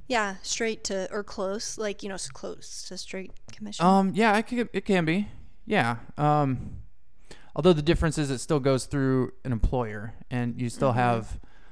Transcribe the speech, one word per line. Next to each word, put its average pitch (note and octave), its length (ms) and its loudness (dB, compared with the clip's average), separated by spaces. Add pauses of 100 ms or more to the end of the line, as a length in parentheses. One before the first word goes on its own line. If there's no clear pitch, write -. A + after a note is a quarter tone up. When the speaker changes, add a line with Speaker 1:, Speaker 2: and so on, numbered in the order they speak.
Speaker 1:
Yeah, G#3 360 0
straight A3 420 -2
to, F#3+ 260 -4
or G#3 140 -4
close, G3+ 540 -4
like, G3+ 260 -4
you G#3 60 -6
know, F#3+ 40 -6
s-, - 140 -8
close - 600 -10
to F#3 100 -10
straight - 340 -10 (180)
commission. G#3 340 -4
Speaker 2:
Um, F#3+ 300 6
yeah, G#3 220 6
it A3+ 100 0
can, A#3+ 260 -2
it B3+ 120 -2
can F#3 220 4
be. F#3+ 220 2 (360)
Yeah. A#2+ 320 2 (220)
Um, D3 580 2 (800)
although E3 160 8
the D3+ 100 4
difference D#3+ 360 4
is C#3+ 120 0
it B2+ 80 -2
still D3+ 220 2
goes C3+ 240 4
through C3 480 2 (120)
an B2+ 80 -2
employer, A2 600 0 (160)
and A#2+ 300 -2
you A#2+ 80 -2
still C3 220 2
Speaker 1:
Mm-hmm. A#2 80 2
Speaker 2:
have A#2+ 420 2 (320)